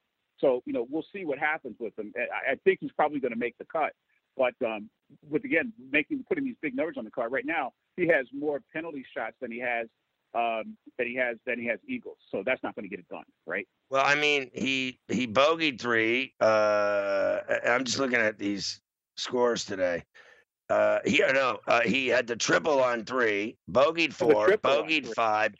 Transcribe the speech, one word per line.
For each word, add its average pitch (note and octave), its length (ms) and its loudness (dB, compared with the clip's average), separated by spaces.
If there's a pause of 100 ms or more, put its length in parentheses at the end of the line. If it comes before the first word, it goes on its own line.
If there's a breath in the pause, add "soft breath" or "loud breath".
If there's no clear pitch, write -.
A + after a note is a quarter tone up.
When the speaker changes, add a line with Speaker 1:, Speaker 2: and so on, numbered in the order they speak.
(380)
Speaker 1:
So, B2+ 280 4
you D3 60 -6
know, B2 180 -2
we'll D3+ 220 -4
see G3 120 -10
what C#3 140 -4
happens D3 400 -4
with A2 200 -8
him. G#2 180 -10
I, A2 360 -2
I - 20 -2 (100)
think F#3+ 160 6
he's C#3+ 120 -8
probably D3+ 280 0
gonna A#2+ 160 -2
make A#2+ 220 -4
the - 60 -14
cut. D3 280 -2 (440)
But, B2 180 2 (120)
um, A2 240 -8 (380)
with, C#3 160 -2
again, C3 280 -2 (200)
making, D3+ 360 -2
putting D#3 160 -2
these B2 160 -6
big C3+ 140 -6
numbers D3+ 240 -4
on A#2 60 -8
the G#2+ 60 -14
card A#2 200 -4
right B2+ 160 -2
now, D3 260 -4 (240)
he F3+ 120 2
has C#3 240 4
more C#3+ 280 -4 (120)
penalty D#3 320 -10 (120)
shots A#2 240 -6
than A#2 120 -8
he A#2 80 -8
has, A#2+ 260 -2 (480)
um, A2 420 -2 (220)
than B2 80 -2
he A#2+ 80 -6
has, B2 220 0 (100)
than A#2+ 140 -2
he A#2 60 -6
has A2 200 -2
eagles. G#2+ 300 -8 (160)
So A2 120 -4
that's B2 180 -2
not G#2 120 -8
gonna G#2 140 -12
get F#2+ 100 -10
it F2 100 -20
done, F2 160 -12 (220)
right? F#2 220 -6 (220)
Speaker 2:
Well, C3+ 140 2
I C#3 120 4
mean, D3 360 0
he, C3 460 -4 (100)
he A#2 200 -2
bogeyed D3 520 2
three. A#2+ 600 0
Uh, G#2 1080 2
I, A#2 200 -2
I'm B2 160 2
just A#2+ 160 -4
looking B2+ 180 0
at A2 200 0
these G2+ 420 -4 (360)
scores A#2+ 480 0
today. F2+ 380 -2 (680 soft breath)
Uh, G#2 340 4
he, - 140 4 (140)
no, B2+ 360 2
uh, A#2 140 4
he B2+ 260 0
had A#2+ 180 2
the A#2+ 80 -4
triple C#3+ 480 2
on A#2+ 220 0
three, A2 500 0 (160)
bogeyed D#3 380 4
Speaker 1:
The A#2+ 60 -14
Speaker 2:
four, A2 340 4
Speaker 1:
triple G#3+ 220 4
on D3+ 180 2
Speaker 2:
bogeyed D#3 160 0
Speaker 1:
three. A#2 80 -8
Speaker 2:
five, A2 480 2